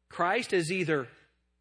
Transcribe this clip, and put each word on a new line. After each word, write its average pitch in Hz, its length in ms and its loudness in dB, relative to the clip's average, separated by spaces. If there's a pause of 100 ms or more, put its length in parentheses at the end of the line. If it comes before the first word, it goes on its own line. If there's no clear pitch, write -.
Christ 196 440 0
is 170 180 2
either 156 360 0 (540)